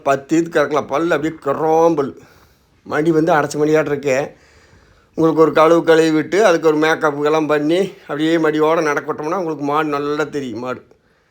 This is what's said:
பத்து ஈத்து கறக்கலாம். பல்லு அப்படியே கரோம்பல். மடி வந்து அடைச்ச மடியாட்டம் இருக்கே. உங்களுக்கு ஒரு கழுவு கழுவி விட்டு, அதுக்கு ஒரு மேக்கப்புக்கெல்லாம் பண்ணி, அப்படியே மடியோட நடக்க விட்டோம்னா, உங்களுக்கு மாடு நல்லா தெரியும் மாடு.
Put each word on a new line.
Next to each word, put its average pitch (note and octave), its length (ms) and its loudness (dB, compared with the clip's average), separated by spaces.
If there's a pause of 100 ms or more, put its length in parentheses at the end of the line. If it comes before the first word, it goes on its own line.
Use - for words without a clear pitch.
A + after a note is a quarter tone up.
(100)
பத்து C#3+ 300 -2
ஈத்து E3+ 160 -4
கறக்கலாம். C#3 360 -2
பல்லு E3 260 -2
அப்படியே D#3+ 180 -6 (100)
கரோம்பல். D#3 680 0 (720)
மடி D#3 340 0
வந்து E3 180 2
அடைச்ச D3 240 -2
மடியாட்டம் D3+ 320 0
இருக்கே. C#3 260 -2 (960)
உங்களுக்கு D#3+ 280 4
ஒரு D#3 160 0
கழுவு E3+ 260 6
கழுவி D#3+ 320 4
விட்டு, D3+ 180 -2 (120)
அதுக்கு D#3+ 240 2
ஒரு D#3 100 0
மேக்கப்புக்கெல்லாம் D3+ 680 0
பண்ணி, D#3 280 0 (280)
அப்படியே D#3+ 340 0
மடியோட D#3 360 0 (100)
நடக்க C#3+ 180 -4
விட்டோம்னா, D3+ 340 -6
உங்களுக்கு D3+ 300 -6
மாடு D3+ 260 -2
நல்லா D3 280 -4 (100)
தெரியும் B2 300 -8
மாடு. B2 140 -10 (500)